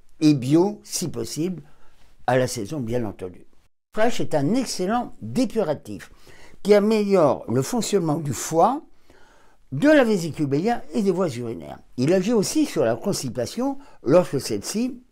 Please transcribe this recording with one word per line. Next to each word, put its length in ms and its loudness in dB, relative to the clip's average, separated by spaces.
et 140 6
bio, 480 2
si 260 -6
possible, 540 -6
à 100 4
la 80 2
saison, 340 -6
bien 240 -2
entendu. 440 -10
Fraîche 260 4
est 140 0
un 180 2
excellent 720 -2
dépuratif 880 -4
qui 140 6
améliore 760 4
le 120 0
fonctionnement 540 -2
du 140 -4
foie, 520 2
de 180 4
la 140 8
vésicule 420 0
biliaire 380 0
et 80 -2
des 100 2
voies 240 -2
urinaires. 440 -10
Il 160 2
agit 180 2
aussi 360 0
sur 180 0
la 100 2
constipation 840 -4
lorsque 360 2
celle-ci 640 -6